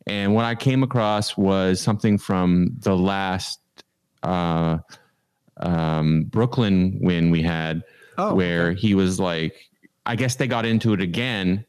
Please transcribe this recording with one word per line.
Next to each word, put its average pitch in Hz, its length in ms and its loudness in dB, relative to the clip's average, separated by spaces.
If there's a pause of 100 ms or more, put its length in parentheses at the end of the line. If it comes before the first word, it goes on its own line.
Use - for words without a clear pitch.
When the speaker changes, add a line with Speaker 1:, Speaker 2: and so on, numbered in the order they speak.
Speaker 1:
And 101 280 0
what 117 120 2
I 117 80 -2
came 131 280 0
across 107 540 0
was 95 440 2
something 107 380 0
from 90 600 2
the 95 160 0
last, 95 640 -2 (640)
uh, 82 560 0 (800)
um, 80 680 0
Brooklyn 101 800 0
win 85 280 2
we 82 120 2
had, 82 400 -2 (340)
Speaker 2:
Oh, 196 180 -2
Speaker 1:
where 87 360 0
Speaker 2:
okay. 92 100 -4
Speaker 1:
he 107 160 2
was 92 240 0
like, 82 340 -2 (520)
"I 117 100 -4
guess 127 200 -2
they 135 120 -2
got 117 180 0
into 113 280 2
it 90 60 -2
again." 98 680 -2